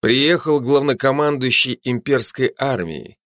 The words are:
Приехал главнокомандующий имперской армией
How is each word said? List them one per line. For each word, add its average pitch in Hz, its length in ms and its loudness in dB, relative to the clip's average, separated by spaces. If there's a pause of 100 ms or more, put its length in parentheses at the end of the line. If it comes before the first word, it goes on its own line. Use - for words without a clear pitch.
Приехал 147 600 2
главнокомандующий 135 1200 0
имперской 127 760 -2
армией 87 680 -4